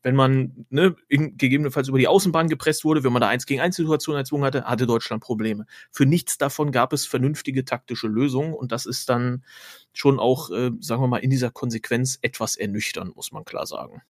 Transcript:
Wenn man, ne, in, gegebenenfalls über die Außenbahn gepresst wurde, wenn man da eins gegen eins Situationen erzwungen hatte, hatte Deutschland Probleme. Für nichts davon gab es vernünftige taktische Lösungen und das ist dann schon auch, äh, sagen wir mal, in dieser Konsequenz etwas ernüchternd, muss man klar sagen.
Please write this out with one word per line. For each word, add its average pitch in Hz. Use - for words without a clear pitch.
Wenn 131
man, 131
ne, 165
in, 143
gegebenenfalls 135
über 135
die 127
Außenbahn 165
gepresst 151
wurde, 156
wenn 123
man 120
da 104
eins 123
gegen 135
eins 180
Situationen 156
erzwungen 143
hatte, 135
hatte 120
Deutschland 113
Probleme. 110
Für -
nichts 160
davon 143
gab 127
es 143
vernünftige 131
taktische 120
Lösungen 131
und 127
das 113
ist -
dann 123
schon 139
auch, 127
äh, 120
sagen 123
wir 127
mal, 120
in 131
dieser 127
Konsequenz 123
etwas -
ernüchternd, 101
muss -
man -
klar -
sagen. -